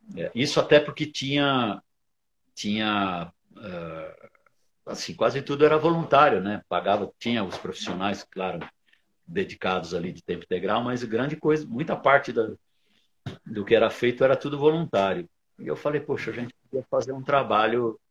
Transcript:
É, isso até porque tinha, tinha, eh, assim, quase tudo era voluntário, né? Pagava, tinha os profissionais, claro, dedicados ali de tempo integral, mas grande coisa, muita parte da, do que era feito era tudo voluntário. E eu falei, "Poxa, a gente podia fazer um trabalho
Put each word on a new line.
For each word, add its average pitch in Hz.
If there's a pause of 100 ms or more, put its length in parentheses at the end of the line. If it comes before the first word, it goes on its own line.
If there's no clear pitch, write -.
(160)
É, 85
isso 139
até 147
porque 151
tinha, 139 (760)
tinha, 104 (300)
eh, 82 (560)
assim, -
quase 127
tudo 151
era 156
voluntário, 147
né? 104
Pagava, 95
tinha 117
os 90
profissionais, 95
claro, 90 (680)
dedicados 92
ali 87
de -
tempo 85
integral, 95
mas 123
grande 123
coisa, 151
muita 123
parte 139
da, 117 (960)
do 104
que 113
era 107
feito 123
era 131
tudo 143
voluntário. 104 (300)
E -
eu 78
falei, 147
"Poxa, 123
a -
gente 120 (100)
podia 131
fazer 131
um 135
trabalho 117 (120)